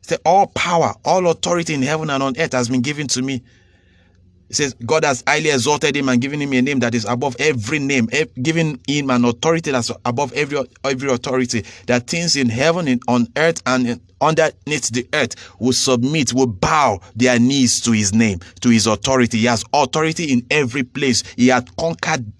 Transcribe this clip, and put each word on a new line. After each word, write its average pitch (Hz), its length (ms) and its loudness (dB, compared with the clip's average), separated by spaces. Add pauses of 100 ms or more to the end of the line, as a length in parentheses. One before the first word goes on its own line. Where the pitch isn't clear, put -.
He - 80 -12
said, 160 140 -2
"All 190 220 4
power, 165 480 0 (100)
all 180 220 2
authority 165 480 -2
in 139 80 0
heaven 156 280 -2
and 135 120 0
on 135 160 -4
earth 156 140 -2
has 123 160 -2
been 127 120 0
given 143 280 -4
to 127 140 -4
me." 131 200 -6 (1040)
He - 80 -18
says, 139 220 -2 (100)
"God 156 180 0
has 139 220 -2
highly 151 240 0
exalted 143 460 0
him 139 120 0
and 123 140 2
given 143 180 -4
him 143 120 -4
a 127 100 2
name 139 160 0
that 117 160 0
is 113 100 -2
above 123 360 -2
every 143 400 0
name," 135 320 0
eh, 151 140 0 (140)
giving 156 460 0
him 139 240 -2
an 123 140 2
authority 156 480 0
that's 120 180 -2 (140)
above 123 280 -2
every, 143 320 -2 (200)
every 139 260 -2
authority, 123 540 -2 (240)
that 120 180 0
things 170 300 -2
in 131 120 2
heaven, 156 380 0
in, 123 220 0
on 120 180 2 (100)
earth, 160 300 2
and 127 220 0
in, 120 120 -6 (200)
underneath 151 680 0
the 120 220 -4
earth 120 220 -2 (240)
will 127 140 0
submit, 131 600 0
will 131 140 4
bow 120 540 0 (160)
their 123 240 4
knees 127 400 2
to 120 100 -2
his 107 240 0
name, 110 240 2 (220)
to 123 80 2
his 110 180 4
authority. 117 520 2
He 110 80 2
has 117 260 0
authority 156 600 0
in 120 200 0
every 139 320 0
place. 143 400 -2 (120)
He 123 120 4
had 127 280 0
conquered 160 640 -4